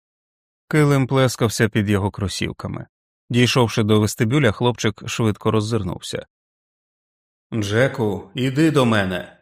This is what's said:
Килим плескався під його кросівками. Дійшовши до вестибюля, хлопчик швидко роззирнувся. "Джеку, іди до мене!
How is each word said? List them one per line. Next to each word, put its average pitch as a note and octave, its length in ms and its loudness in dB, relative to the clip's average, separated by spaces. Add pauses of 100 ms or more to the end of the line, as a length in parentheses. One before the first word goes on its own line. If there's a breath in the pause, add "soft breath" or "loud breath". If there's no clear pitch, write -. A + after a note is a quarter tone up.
(680)
Килим C#3+ 400 2
плескався B2 640 2
під G#2 200 0
його G2+ 220 0
кросівками. - 760 -6 (420)
Дійшовши A#2+ 540 2
до G#2+ 160 4
вестибюля, A2+ 520 0
хлопчик A#2 580 -2
швидко A2 420 -2
роззирнувся. G#2+ 760 -4 (1300)
"Джеку, A2 800 -2
іди C3+ 380 0
до C#3 140 2
мене! G2 560 -2